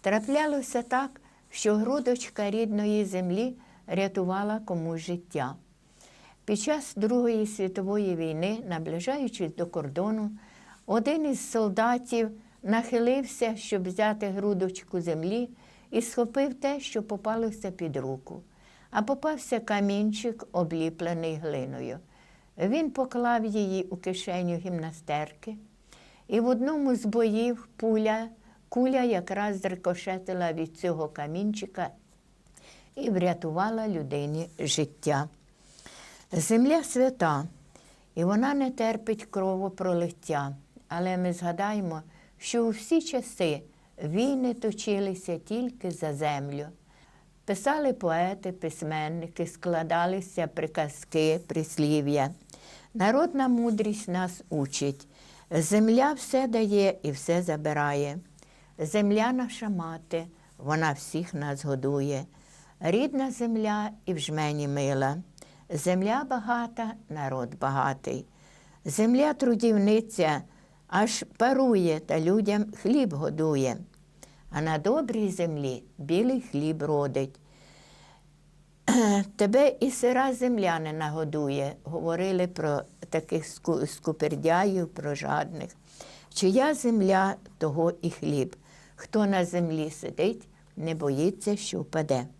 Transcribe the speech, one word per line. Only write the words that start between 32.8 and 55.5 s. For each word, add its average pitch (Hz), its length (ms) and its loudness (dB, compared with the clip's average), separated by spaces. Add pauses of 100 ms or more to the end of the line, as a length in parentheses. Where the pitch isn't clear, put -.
і 269 160 -2
врятувала 180 800 0
людині 151 600 -4 (100)
життя. 147 680 -2 (1040)
Земля 233 520 4
свята, 202 600 2 (680)
і 165 100 0
вона 220 300 2
не 269 160 0
терпить 226 540 -2
кровопролиття. 180 1300 -2 (320)
Але 180 280 -2
ми 180 160 2
згадаймо, 175 720 -2 (360)
що 233 280 0
у 226 40 2
всі 320 320 0
часи 185 600 -2 (400)
війни 247 520 0
точилися 196 840 -2
тільки 233 520 -6
за 160 240 -4
землю. 143 520 -4 (800)
Писали 269 480 0
поети, 180 600 0
письменники, 165 920 -4
складалися 175 1000 -2
приказки, 156 1000 0
прислів'я. 147 840 2 (640)
Народна 262 540 4
мудрість 220 600 2
нас 180 400 -2
учить: 139 600 -2 (420)